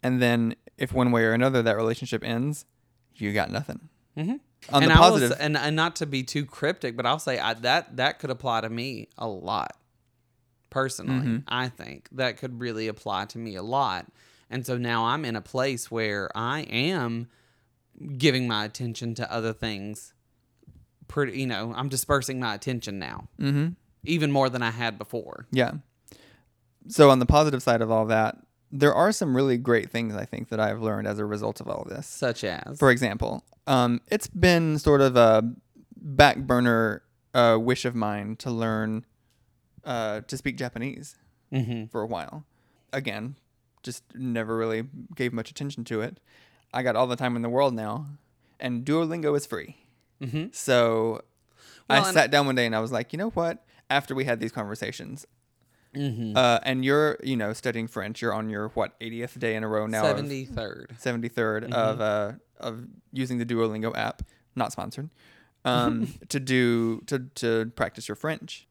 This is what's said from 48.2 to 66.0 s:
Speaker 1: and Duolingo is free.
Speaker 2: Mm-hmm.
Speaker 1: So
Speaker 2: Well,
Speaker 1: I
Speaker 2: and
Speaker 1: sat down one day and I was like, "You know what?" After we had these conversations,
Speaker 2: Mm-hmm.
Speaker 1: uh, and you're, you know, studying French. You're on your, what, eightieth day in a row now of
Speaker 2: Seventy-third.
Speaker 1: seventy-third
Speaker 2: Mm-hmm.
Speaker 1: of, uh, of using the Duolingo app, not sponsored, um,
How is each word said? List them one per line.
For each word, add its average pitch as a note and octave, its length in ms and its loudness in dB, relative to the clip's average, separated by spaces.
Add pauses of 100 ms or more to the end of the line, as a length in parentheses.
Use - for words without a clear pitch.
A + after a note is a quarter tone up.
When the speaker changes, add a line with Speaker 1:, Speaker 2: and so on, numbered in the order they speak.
Speaker 1:
and B2 260 -4
Duolingo D#3 520 0
is C#3+ 100 -2
free. - 300 -10 (440)
Speaker 2:
Mm-hmm. D3+ 300 -6
Speaker 1:
So A2+ 720 2 (680)
Speaker 2:
Well, C#3 140 6
Speaker 1:
I F#3+ 60 2
Speaker 2:
and F3+ 60 -2
Speaker 1:
sat C#3 180 6
down C#3+ 140 6
one C3 100 2
day A#2+ 100 4
and A2+ 80 0
I A2 60 2
was A2+ 100 -2
like, B2 220 -4
"You D#3 60 -8
know G#3+ 120 -4
what?" E3+ 340 -4 (240)
After C#3 280 0
we C3 80 0
had A#2+ 160 0
these A2 100 -4
conversations, G#2+ 760 -10 (720)
Speaker 2:
Mm-hmm. A#2 420 -4
Speaker 1:
uh, A#2+ 280 4
and C3 200 -2
you're, D3 380 2
you C3 140 -2
know, G#2+ 160 -2
studying A2+ 340 -4
French. G#2+ 340 -8
You're A2+ 140 -2
on A2 160 -4
your, G#2+ 200 -4
what, - 300 -4
eightieth A#2 380 -10
day A2+ 160 -2
in A2 80 -4
a A2 60 -4
row G#2+ 180 -2
now A2 160 -2
of G#2 140 2
Speaker 2:
Seventy-third. B2 840 -8
Speaker 1:
seventy-third A#2 640 -2
Speaker 2:
Mm-hmm. B2 100 -8
Speaker 1:
of, A2+ 280 0
uh, G#2+ 320 0 (260)
of A#2 280 -10 (260)
using B2+ 260 -4
the A#2 80 -2
Duolingo A2+ 500 -2
app, A2 260 -4 (340)
not B2 160 -2
sponsored, C3+ 380 -10 (540)
um, A#2+ 560 0